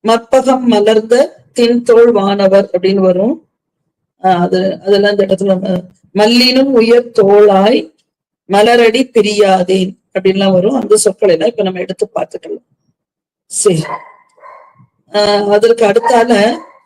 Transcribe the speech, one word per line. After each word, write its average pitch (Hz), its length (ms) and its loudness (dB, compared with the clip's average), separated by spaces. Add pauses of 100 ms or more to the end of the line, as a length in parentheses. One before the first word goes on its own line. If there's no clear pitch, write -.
மற்பகம் 254 580 0
மலர்ந்த 220 800 0 (120)
தின்தோள் 233 580 2
வானவர் 196 600 0
அப்படின்னு 190 280 -2
வரும். 190 480 -2 (760)
ஆஹ், 185 180 0
அது, 185 400 -4
அதெல்லாம் 202 300 0
இந்த 202 160 -2
இடத்துல 190 180 -4
நம்ம, 185 240 -2 (460)
"மல்லினும் 254 580 0
உயர் 240 380 2
தோளாய் 202 840 2 (540)
மலரடி 233 600 0
பிரியாதேன்" 190 880 0 (200)
அப்படின்லாம் 190 340 0
வரும். 190 220 0
அந்த 214 220 0
சொற்களை 190 380 0
எல்லாம் 180 160 -2
இப்ப 220 120 -6
நம்ம 185 180 -6
எடுத்து 190 340 -8
பார்த்துக்கலாம். - 520 -10 (800)
சரி, 170 360 -2 (1300)
ஆஹ், 208 400 0
அதற்கு 226 340 2
அடுத்தால 233 800 0 (200)